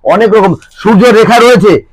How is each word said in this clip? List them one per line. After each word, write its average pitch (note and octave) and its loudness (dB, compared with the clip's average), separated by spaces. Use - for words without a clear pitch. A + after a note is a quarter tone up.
অনেক G#3+ -2
রকম F#3+ 0
সূর্য G#3+ 0
রেখা A3+ 0
রয়েছে A3 0